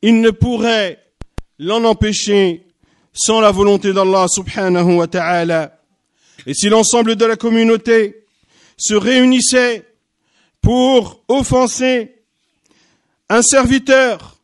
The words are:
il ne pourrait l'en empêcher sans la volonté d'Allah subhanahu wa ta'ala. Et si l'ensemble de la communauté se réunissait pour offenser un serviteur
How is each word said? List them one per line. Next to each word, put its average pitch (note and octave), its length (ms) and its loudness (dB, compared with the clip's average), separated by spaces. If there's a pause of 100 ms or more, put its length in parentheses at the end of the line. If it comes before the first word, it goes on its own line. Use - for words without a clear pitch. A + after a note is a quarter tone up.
il A3+ 180 2
ne A3+ 80 4
pourrait A3 720 -2 (560)
l'en G#3 260 -4
empêcher G3+ 800 0 (480)
sans A3 260 0
la G#3+ 100 4
volonté G3+ 440 0
d'Allah F#3+ 340 0
subhanahu F3+ 680 -2
wa E3+ 100 0
ta'ala. E3+ 720 -4 (680)
Et C3+ 60 -8
si G3+ 160 -2
l'ensemble A3 480 2
de G#3+ 80 0
la A3+ 120 0
communauté A3+ 880 0 (500)
se - 180 -6
réunissait B3 920 0 (760)
pour B3 680 0
offenser B3+ 880 -2 (1120)
un A3 100 2
serviteur C4 1040 0